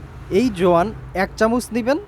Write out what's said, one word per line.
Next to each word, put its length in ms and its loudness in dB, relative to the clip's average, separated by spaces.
এই 200 2
জোয়ান 440 2
এক 240 -2
চামচ 340 2
নেবেন 260 0